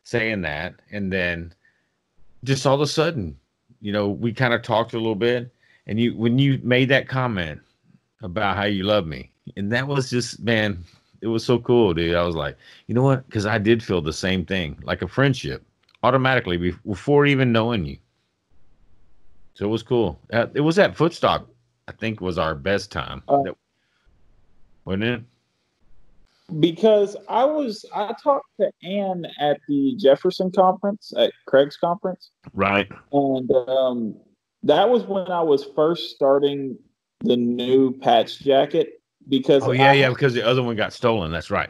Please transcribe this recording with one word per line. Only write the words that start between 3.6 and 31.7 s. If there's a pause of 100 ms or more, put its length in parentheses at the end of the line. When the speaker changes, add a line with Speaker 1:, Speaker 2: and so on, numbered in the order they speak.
Speaker 1:
you
know,
we
kinda
talked
a
little
bit, (340)
and
you,
when
you
made
that
comment (640)
about
how
you
love
me, (260)
and
that
was
just,
man, (380)
it
was
so
cool,
dude.
I
was
like, (300)
"You
know
what?"
'Cause
I
did
feel
the
same
thing,
like
a
friendship, (400)
automatically
be-, (100)
before
even
knowing
you. (1600)
So
it
was
cool. (120)
Uh,
it
was
at
Footstock, (400)
I
think,
was
our
best
time.
Speaker 2:
Uh,
Speaker 1:
That, (1300)
wasn't
it? (1400)
Speaker 2:
Because (140)
I
was, (100)
I
talked (120)
to (120)
Ann (140)
at
the
Jefferson
conference,
at (160)
Craig's